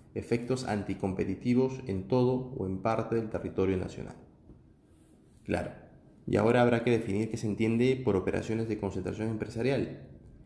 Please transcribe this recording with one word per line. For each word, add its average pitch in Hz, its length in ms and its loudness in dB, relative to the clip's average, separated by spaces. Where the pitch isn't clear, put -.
efectos 120 480 -2
anticompetitivos 104 1200 0
en 95 220 -4
todo 127 500 2
o 95 80 -2
en 92 160 -2
parte 113 360 0
del 107 120 -2
territorio 92 480 0
nacional. - 380 -6
Claro, 90 280 -2
y 98 120 2
ahora 117 260 6
habrá 117 200 4
que 123 60 2
definir 110 400 0
qué 117 80 -6
se 117 80 -6
entiende 117 580 2
por 101 120 2
operaciones 98 520 -2
de 107 120 -2
concentración 98 500 -4
empresarial, 110 800 -2